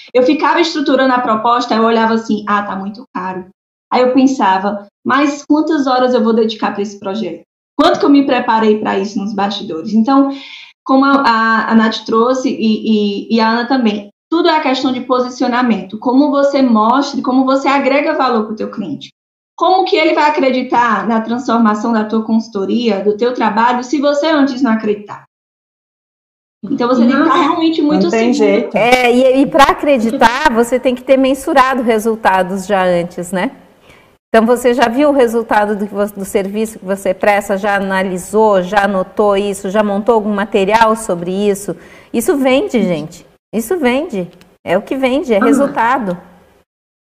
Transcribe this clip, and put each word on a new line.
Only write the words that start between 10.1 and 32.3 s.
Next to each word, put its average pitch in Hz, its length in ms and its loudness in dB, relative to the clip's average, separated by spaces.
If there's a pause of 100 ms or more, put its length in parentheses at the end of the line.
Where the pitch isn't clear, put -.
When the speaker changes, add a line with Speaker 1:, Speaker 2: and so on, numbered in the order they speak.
Speaker 1:
como 269 200 2
a, 277 160 2
a, 226 500 0
a 226 40 4
Nath 220 300 2
trouxe 247 440 0
e, 208 840 -2
e, 226 40 0
e 226 40 4
a 220 100 2
Ana 233 180 -2
também, 226 420 -2 (200)
tudo 330 200 2
é 320 80 4
a 311 40 0
questão 262 300 -2
de 247 100 -6
posicionamento, 247 1000 -2
como 269 320 2
você 277 300 2
mostra 240 580 0
e - 40 -8
como 254 220 0
você 269 220 0
agrega 277 500 0
valor 233 280 0
pro 214 100 -10
teu 202 160 -8
cliente. 160 380 -10 (480)
Como 370 280 2
que 370 100 -2
ele 311 180 2
vai 302 160 2
acreditar 247 800 0
na 226 140 0
transformação 233 720 0
da 214 100 0
tua 220 220 -4
consultoria, 214 760 -2
do 208 140 0
teu 240 180 -2
trabalho, 240 500 0
se 302 180 -4
você 285 260 0
antes 269 340 0
não 233 100 0
acreditar? - 520 -4 (1400)
Então, 240 240 -2
você 254 140 2
tem 240 100 4
que 277 40 2
estar 302 140 2
Speaker 2:
Nossa. 349 120 2
Speaker 1:
realmente 330 400 0
muito 190 220 2
Speaker 3:
Não 170 60 0
tem 233 240 2
Speaker 1:
seguro. 208 200 2
Speaker 3:
jeito. 226 240 -2
Speaker 4:
É, 240 360 2
e, 262 280 2
e 277 40 4
pra 285 200 4
acreditar, 269 840 2
você 233 280 0
tem 254 160 0
que 247 80 -12
ter 269 140 4
mensurado 269 640 2
resultados 208 840 0